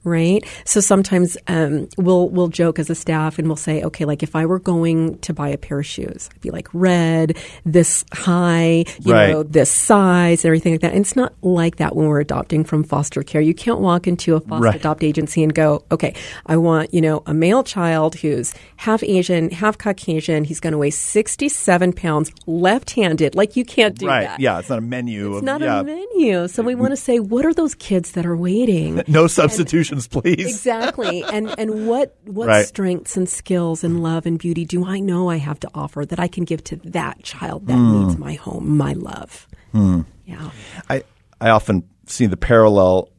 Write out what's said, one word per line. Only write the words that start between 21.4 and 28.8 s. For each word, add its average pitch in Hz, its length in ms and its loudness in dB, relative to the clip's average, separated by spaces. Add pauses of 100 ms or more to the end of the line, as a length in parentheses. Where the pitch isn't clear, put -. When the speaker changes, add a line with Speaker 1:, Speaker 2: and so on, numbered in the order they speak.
Speaker 1:
pounds, 156 360 -2 (160)
left-handed." 175 920 0
Like, 208 200 2
you 247 80 0
can't 214 340 2
do 190 100 -4
Speaker 2:
Right. 131 200 2
Speaker 1:
that. 98 120 -10
Speaker 2:
Yeah, 107 200 2
it's 92 100 -12
not 120 100 -2
a - 20 -6
menu 117 480 -6
Speaker 1:
It's 98 80 -4
Speaker 2:
of, 104 60 -6
Speaker 1:
not 277 180 -4
Speaker 2:
yeah. - 180 -2
Speaker 1:
a 285 60 -4
menu. 302 640 0
So 240 120 -6
we 247 120 -2
Speaker 2:
Mm-hmm. - 80 -2
Speaker 1:
wanna 262 160 0
say, 240 220 0
"What 226 260 0
are 330 80 2
those 320 220 0
kids 180 360 -2
that 170 140 -4
are 175 100 -2
waiting?" 175 720 0